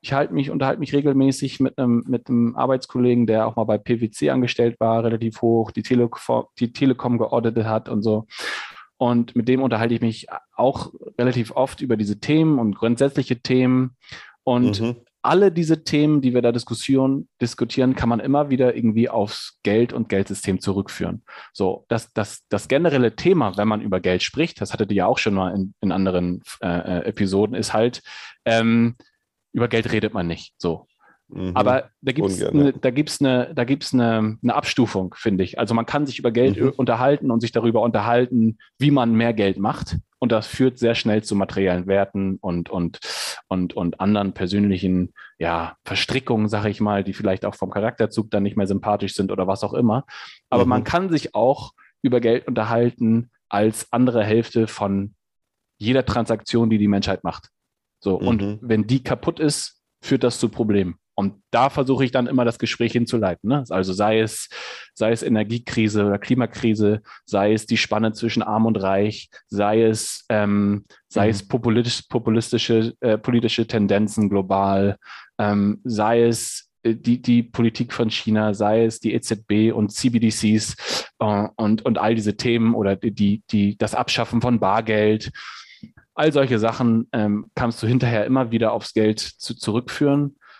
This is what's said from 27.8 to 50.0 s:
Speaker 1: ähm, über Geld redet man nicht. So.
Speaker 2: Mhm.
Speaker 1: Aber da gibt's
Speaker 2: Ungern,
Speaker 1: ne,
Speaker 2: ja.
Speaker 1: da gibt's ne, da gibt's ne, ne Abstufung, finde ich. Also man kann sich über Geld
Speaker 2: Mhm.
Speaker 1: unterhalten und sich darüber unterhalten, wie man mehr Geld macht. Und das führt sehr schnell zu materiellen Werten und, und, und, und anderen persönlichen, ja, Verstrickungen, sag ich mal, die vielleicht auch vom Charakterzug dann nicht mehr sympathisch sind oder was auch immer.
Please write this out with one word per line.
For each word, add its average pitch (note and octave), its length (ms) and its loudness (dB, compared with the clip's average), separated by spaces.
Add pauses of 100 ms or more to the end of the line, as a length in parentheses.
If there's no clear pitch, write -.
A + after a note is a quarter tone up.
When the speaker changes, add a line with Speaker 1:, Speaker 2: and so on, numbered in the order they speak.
Speaker 1:
ähm, A2+ 500 2 (580)
über A#2+ 140 0
Geld A2+ 240 0
redet G#2+ 220 0
man F2 140 -2
nicht. - 300 -8
So. - 300 -4 (400)
Speaker 2:
Mhm. F#2 260 -8
Speaker 1:
Aber B2 360 0 (120)
da C3 120 -4
gibt's - 240 -2
Speaker 2:
Ungern, - 180 -2
Speaker 1:
ne, C#3+ 180 4
Speaker 2:
ja. - 0 -
Speaker 1:
da C3 180 -2
gibt's D3 280 -4
ne, B2+ 340 0
da B2 120 -2
gibt's C3+ 260 -4
ne, A2+ 500 0
ne A#2+ 140 0
Abstufung, G#2 600 -2
finde F#2+ 260 0
ich. - 160 -6
Also A2 140 -2
man A2+ 120 0
kann D3 200 -2
sich C3 120 -10
über B2 140 0
Geld A2+ 260 2
Speaker 2:
Mhm. A#2+ 200 2
Speaker 1:
unterhalten B2+ 520 2
und A#2 120 2
sich A2+ 100 -4
darüber A2+ 300 2
unterhalten, A#2 760 2 (220)
wie C#3+ 120 4
man A#2+ 220 2
mehr A2+ 200 2
Geld G2 240 2
macht. A2 400 -4 (220)
Und A#2+ 120 0
das A2 160 0
führt B2+ 320 0
sehr A#2 160 2
schnell G#2+ 280 0
zu - 120 -4
materiellen F#2+ 520 0
Werten G2 540 0
und, F2 280 -4
und, E2+ 300 -4 (500)
und, F#2 240 -2
und F2 260 -4
anderen G2 340 0
persönlichen, F#2 800 0 (260)
ja, E2 440 -4
Verstrickungen, A2 640 -2
sag G#2 180 -2
ich G#2 140 -2
mal, G#2 240 0
die F#2+ 100 -6
vielleicht G2 300 -2
auch G2+ 120 -6
vom F#2+ 160 -8
Charakterzug A2 580 -2
dann G2+ 140 0
nicht G2+ 120 -2
mehr G2+ 120 0
sympathisch G2+ 480 -2
sind F#2+ 160 -2
oder F#2+ 160 -2
was F#2+ 160 -2
auch G#2 100 -4
immer. B2 320 0 (440)